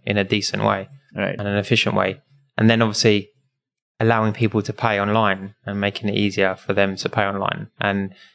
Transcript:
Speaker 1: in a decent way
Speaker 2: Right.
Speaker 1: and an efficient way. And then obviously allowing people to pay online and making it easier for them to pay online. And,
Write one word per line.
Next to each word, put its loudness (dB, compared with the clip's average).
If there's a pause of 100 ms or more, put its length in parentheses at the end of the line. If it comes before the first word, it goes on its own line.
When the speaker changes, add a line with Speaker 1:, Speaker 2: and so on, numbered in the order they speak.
Speaker 1:
in 0
a 2
decent -2
way 0 (260)
Speaker 2:
Right. -2
Speaker 1:
and -6
an 0
efficient 0
way. 0 (360)
And 4
then 4
obviously 2 (680)
allowing 2
people 0
to -6
pay 0
online 0 (120)
and -6
making -2
it -2
easier 0
for -6
them 0
to -6
pay 0
online. -4 (120)
And, -2 (200)